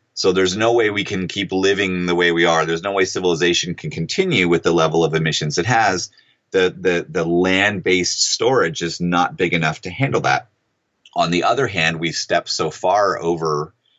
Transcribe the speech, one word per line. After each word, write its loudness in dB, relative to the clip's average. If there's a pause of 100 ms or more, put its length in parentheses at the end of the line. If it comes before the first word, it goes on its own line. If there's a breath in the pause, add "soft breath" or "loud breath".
(140)
So 2
there's 2
no 2
way 2
we -2
can -4
keep -6
living 0
the 2
way 4
we 2
are. 2
There's -4
no -4
way 2
civilization 0
can -10
continue 0
with 2
the 2
level 2
of 0
emissions -2
it -2
has. 0 (440 soft breath)
The, 2
the, 0
the -2
land-based 0
storage 0
is -6
not 0
big 0
enough -2
to -10
handle -2
that. 0 (680)
On 0
the 0
other 0
hand, -2
we've -4
stepped -2
so -4
far 0
over, -2 (240)